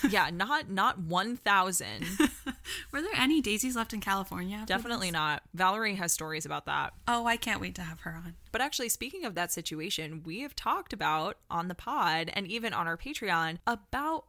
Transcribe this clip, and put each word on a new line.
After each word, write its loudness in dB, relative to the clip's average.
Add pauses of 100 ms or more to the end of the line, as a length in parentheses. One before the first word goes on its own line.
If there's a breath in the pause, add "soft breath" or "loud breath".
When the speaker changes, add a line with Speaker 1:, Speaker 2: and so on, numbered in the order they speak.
Speaker 1:
<laughs> 6
Speaker 2:
Yeah, 4
not, 0
not 2
one 0
thousand. 2
Speaker 1:
<laughs> 0
Were -2
there -2
any 6
daisies 0
left -2
in -4
California -2
after -4
Speaker 2:
Definitely -2
Speaker 1:
this? -2
Speaker 2:
not. 0 (100)
Valerie 2
has 0
stories -4
about -4
that. -2 (120)
Speaker 1:
Oh, 2
I 4
can't -2
wait -6
to -8
have -10
her -8 (120)
on. -12 (180)
Speaker 2:
But 2
actually, -2
speaking -4
of -4
that 0
situation, -4
we -6
have -8
talked -2
about 0 (140)
on 0
the -4
pod 0
and -2
even -4
on 0
our -2
Patreon 0
about -2